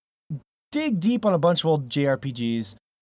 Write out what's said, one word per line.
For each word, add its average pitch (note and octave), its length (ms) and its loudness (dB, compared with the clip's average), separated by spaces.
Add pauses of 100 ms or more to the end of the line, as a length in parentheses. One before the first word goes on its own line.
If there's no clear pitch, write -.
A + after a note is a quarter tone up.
(720)
dig D4 260 0
deep A3 260 0
on G#3 100 4
a E3 40 2
bunch E3 220 2
of E3 60 -2
old D3+ 220 0
J C#3+ 180 0
R C3+ 120 2
P C3+ 140 -8
Gs. A#2 420 -4 (280)